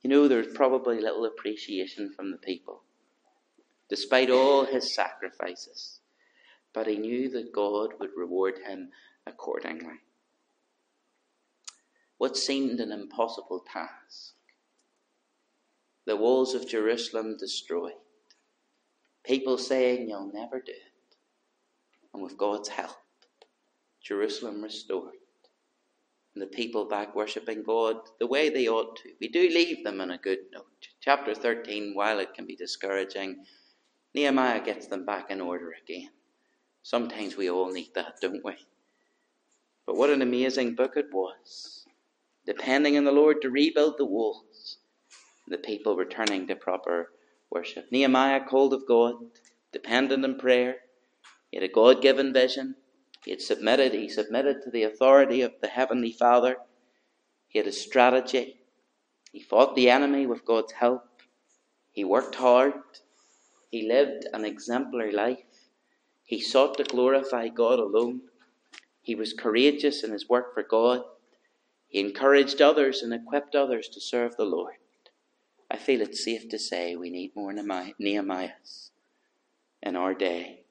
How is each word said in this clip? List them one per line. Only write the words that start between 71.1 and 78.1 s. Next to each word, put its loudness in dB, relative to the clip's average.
He -4
encouraged 4
others 6
and -4
equipped -4
others 0
to -20
serve -4
the 0
Lord. -4
I -4
feel 0
it's -6
safe -6
to -8
say -6
we -10
need -10
more -8
Nehemi-, -8
Nehemiahs -6